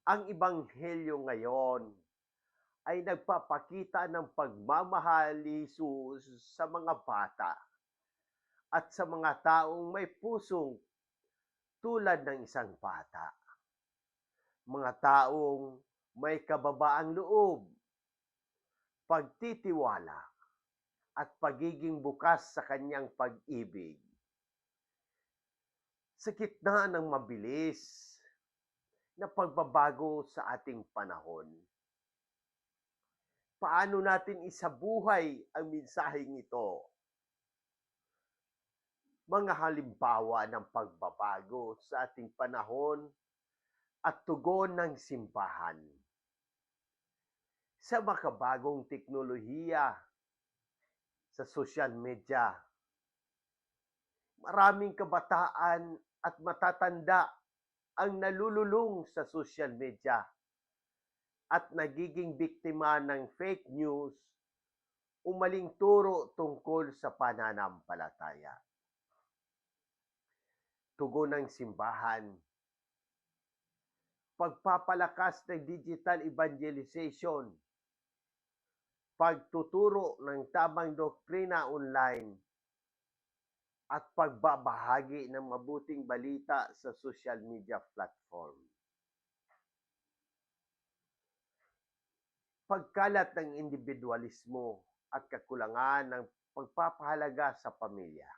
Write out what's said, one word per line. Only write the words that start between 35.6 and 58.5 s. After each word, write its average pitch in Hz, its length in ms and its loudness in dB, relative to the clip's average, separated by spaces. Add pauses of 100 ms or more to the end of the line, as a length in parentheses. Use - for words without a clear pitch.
mensaheng 143 720 -6
ito? 104 480 -6 (2500)
Mga 196 240 2
halimbawa 117 960 0
ng 113 240 -6
pagbabago 104 1120 -6
sa 127 240 -6
ating 117 240 -16
panahon 131 720 -4 (960)
at - 240 -2
tugon 180 480 0
ng 170 240 -2
simbahan. 90 800 -8 (2000)
Sa 233 240 -2
makabagong 139 880 -2
teknolohiya, 135 1040 -4 (1400)
sa - 160 -12
social 135 480 -2
media, 120 640 -2 (1800)
maraming 202 560 6
kabataan 170 960 2 (320)
at 170 160 -2
matatanda 175 880 4 (640)
ang 196 320 0
nalululong 208 880 2